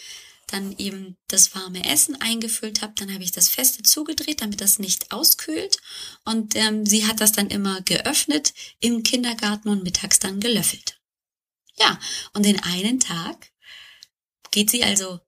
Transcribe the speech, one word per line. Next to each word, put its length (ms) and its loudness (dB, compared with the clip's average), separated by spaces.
dann 320 -8
eben 380 -8
das 260 2
warme 300 -8
Essen 360 2
eingefüllt 600 -2
hab, 160 -8
dann 160 -8
hab 80 -8
ich 120 -6
das 160 4
Feste 340 0
zugedreht, 580 0
damit 200 -4
das 180 4
nicht 320 -2
auskühlt. 680 0
Und, 300 0
ähm, 320 2
sie 200 4
hat 140 0
das 120 6
dann 180 0
immer 320 -2
geöffnet 720 0
im 220 2
Kindergarten 640 0
und 140 2
mittags 360 0
dann 220 -2
gelöffelt. 600 -2
Ja, 200 4
und 120 0
den 180 4
einen 380 0
Tag 500 -4
geht 180 2
sie 140 2
also 440 0